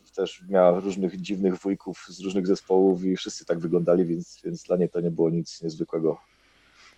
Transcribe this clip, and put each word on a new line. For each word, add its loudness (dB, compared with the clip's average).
Też -6
miała 6
różnych -4
dziwnych -2
wujków -6
z -18
różnych -2
zespołów 2
i 0
wszyscy -12
tak -2
wyglądali, 2
więc, -4
więc -8
dla 0
niej 2
to -4
nie -2
było 2
nic -6
niezwykłego. -4